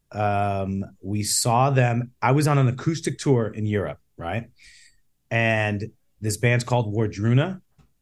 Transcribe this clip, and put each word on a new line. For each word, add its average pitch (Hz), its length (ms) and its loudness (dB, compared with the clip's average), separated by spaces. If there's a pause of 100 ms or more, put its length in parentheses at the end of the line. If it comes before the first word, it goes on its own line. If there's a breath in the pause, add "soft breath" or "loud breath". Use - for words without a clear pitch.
(120)
Um, 101 760 -2 (160)
we 104 220 -4
saw 120 460 2
them. 123 420 0 (100)
I 120 100 4
was 147 160 4
on 147 100 4
an 131 120 4
acoustic 160 480 -4
tour 120 300 2
in 107 180 -6
Europe, 98 340 -2 (160)
right? 87 340 -6 (800 soft breath)
And 107 600 0 (300)
this 104 160 -2
band's 120 260 2
called 120 320 -2
Wardruna. 117 640 0 (420)